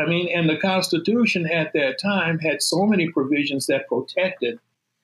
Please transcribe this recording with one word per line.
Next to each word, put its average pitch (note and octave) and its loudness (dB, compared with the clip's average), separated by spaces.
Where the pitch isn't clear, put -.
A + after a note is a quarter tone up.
I D3+ 0
mean, E3+ 0
and E3+ 2
the D#3 2
Constitution F#3+ 0
at D#3+ -2
that C#3 0
time F3 0
had D#3 -2
so F3+ 2
many F3+ 2
provisions C#3 0
that C3+ 0
protected, D3+ -2